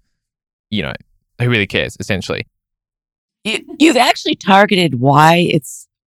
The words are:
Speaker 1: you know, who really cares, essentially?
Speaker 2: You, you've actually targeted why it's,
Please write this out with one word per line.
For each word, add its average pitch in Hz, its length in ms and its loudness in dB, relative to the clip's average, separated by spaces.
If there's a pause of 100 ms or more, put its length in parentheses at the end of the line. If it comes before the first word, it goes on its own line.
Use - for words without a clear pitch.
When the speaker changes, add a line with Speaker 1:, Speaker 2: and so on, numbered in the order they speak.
(720)
Speaker 1:
you 104 120 -4
know, 67 100 -8 (480)
who 120 100 0
really 104 160 0
cares, 76 340 -4
essentially? - 460 -6 (960)
Speaker 2:
You, 220 180 -4 (160)
you've 294 180 4
actually 262 400 -2
targeted 180 640 2
why 147 360 4
it's, - 500 -2 (260)